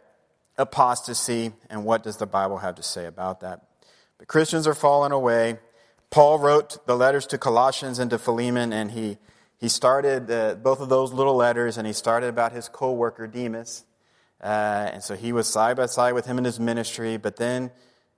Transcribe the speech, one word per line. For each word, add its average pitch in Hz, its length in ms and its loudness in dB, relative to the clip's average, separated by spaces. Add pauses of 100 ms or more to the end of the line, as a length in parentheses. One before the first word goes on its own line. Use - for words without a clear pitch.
(560)
apostasy 123 960 0 (160)
and 107 160 -10
what 113 200 0
does 107 140 -10
the 107 80 -4
Bible 98 320 -2
have 90 180 -8
to 82 80 -14
say 87 220 -8
about 92 340 -8
that. 90 260 -14 (520)
But - 100 -20
Christians 156 400 2
are 147 60 0
falling 143 360 2
away. 117 480 2 (520)
Paul 151 280 8
wrote 147 480 2
the 123 100 2
letters 135 300 2
to 135 120 -4
Colossians 127 600 2
and 123 120 -2
to 113 80 0
Philemon, 120 540 0
and 107 200 -4
he, 110 260 -6 (380)
he 117 120 -4
started, 131 640 2
uh, 110 240 0
both 131 260 0
of 135 80 -8
those 131 240 2
little 135 220 2
letters, 120 420 2
and 110 120 -6
he 107 40 -4
started 117 360 0
about 117 240 0
his 120 160 -12
co-worker 117 580 -4
Demas. 113 580 -10 (560)
Uh, 104 520 -2
and 98 100 -14
so 101 140 -8
he 113 160 -6
was 117 160 0
side 113 280 2
by 127 100 0
side 123 280 0
with 120 120 -2
him 127 120 -4
in 127 60 -2
his 117 160 -4
ministry, 117 560 -4
but 104 200 -6
then 123 360 -4 (460)